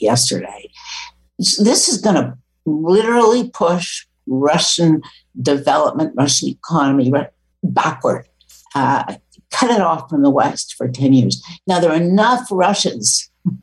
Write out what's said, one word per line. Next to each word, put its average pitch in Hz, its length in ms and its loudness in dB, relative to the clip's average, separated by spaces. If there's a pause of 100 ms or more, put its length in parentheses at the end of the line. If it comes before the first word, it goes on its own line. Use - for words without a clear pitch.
yesterday. 104 720 -2 (720)
S-, - 180 0
this 226 320 2
is 202 120 -4
gonna 139 360 0 (280)
literally 220 840 2
push 175 560 -4 (220)
Russian 151 760 2 (400)
development, 143 760 0
Russian 139 320 0
economy 135 600 0
re-, 143 160 -2 (360)
backward, - 600 -2 (480)
uh, 135 420 -2 (360)
cut - 200 -2
it 220 100 2
off 165 280 -2
from 147 120 0
the 139 80 4
West - 460 -2
for 123 120 -6
ten 127 260 0
years. 131 300 2 (240)
Now, 180 120 0
there 170 120 2
are 156 100 0
enough 214 480 2
Russians 185 800 -2 (340)